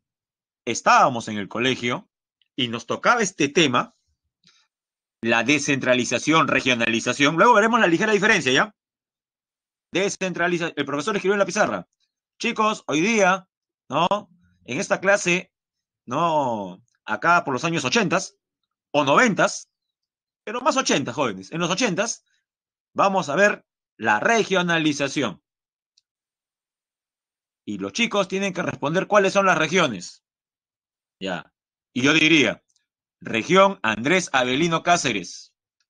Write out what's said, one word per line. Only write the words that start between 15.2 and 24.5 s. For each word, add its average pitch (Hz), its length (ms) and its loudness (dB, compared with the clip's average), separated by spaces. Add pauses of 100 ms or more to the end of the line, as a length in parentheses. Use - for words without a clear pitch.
¿no? 123 760 -2 (220)
Acá 170 400 2
por 139 100 -2
los 123 100 -4
años 165 200 -2
ochentas 175 520 -2 (540)
o 147 140 2
noventas, 180 640 2 (760)
pero 220 160 -8
más 262 160 0
ochenta, 185 360 0
jóvenes, 107 400 -4
en 160 80 -6
los 170 100 -2
ochentas 196 540 -4 (680)
vamos 185 340 0
a 143 80 -4
ver 202 300 2 (300)
la 107 220 2
regionalización. 156 1200 0 (2250)